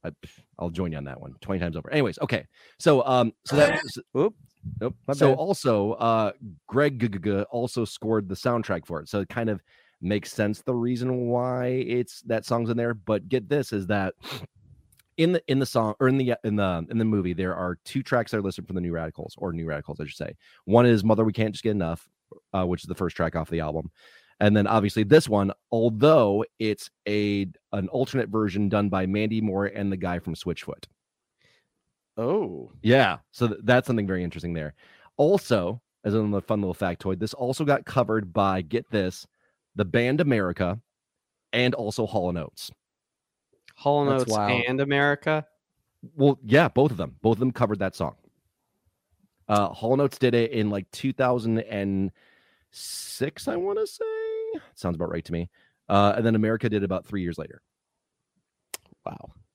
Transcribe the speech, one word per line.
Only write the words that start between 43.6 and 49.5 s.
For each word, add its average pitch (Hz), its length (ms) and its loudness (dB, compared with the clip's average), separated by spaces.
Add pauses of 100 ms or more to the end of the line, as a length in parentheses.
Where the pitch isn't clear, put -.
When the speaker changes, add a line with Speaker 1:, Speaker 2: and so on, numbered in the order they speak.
Speaker 3:
Hall 143 260 2
and 139 80 2
Speaker 2:
That's 135 140 2
Speaker 3:
Oates 113 80 -2
Speaker 2:
wild. 107 340 2
Speaker 3:
and 131 140 -2
America? 143 640 0 (720)
Speaker 1:
Well, 139 280 6
yeah, 131 240 6
both 139 220 4
of 117 60 -6
them. 78 260 -6
Both 113 140 4
of 101 40 -4
them 127 120 0
covered 107 260 0
that 95 160 -2
song. 80 220 -4 (1300)
Uh, 104 200 2